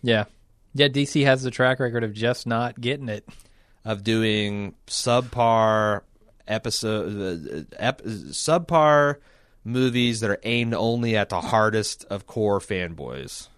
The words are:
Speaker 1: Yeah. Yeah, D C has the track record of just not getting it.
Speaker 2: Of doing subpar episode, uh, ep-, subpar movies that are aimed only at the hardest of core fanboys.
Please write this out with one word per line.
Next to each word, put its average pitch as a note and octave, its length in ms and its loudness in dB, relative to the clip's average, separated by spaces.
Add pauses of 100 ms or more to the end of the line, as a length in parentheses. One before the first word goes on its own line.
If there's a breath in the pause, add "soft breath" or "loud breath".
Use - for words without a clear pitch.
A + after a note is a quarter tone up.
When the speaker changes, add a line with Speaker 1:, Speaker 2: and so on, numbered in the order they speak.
Speaker 1:
Yeah. A2 240 2 (480)
Yeah, C#3+ 140 2
D C#3 180 0
C D3 180 0
has C3 200 4
the B2+ 80 -4
track B2+ 300 2
record A#2 240 -2
of G#2+ 80 -6
just A2+ 340 -2
not A#2+ 320 -2
getting B2+ 300 -4
it. G#2 180 -10 (580 soft breath)
Speaker 2:
Of G#2 180 -4
doing G#2+ 720 0 (120)
subpar A2+ 1120 2 (460)
episode, G2+ 1000 -4 (240)
uh, - 80 -20
ep-, B2 240 -2
subpar D3 1120 2 (480 soft breath)
movies A#2+ 560 2
that A2 100 0
are G2+ 140 0
aimed A#2 300 0
only A#2 420 0
at G#2 140 2
the F#2+ 100 0
hardest G#2+ 720 0
of G2+ 180 -8
core G#2 320 0
fanboys. D#2 880 -8 (100)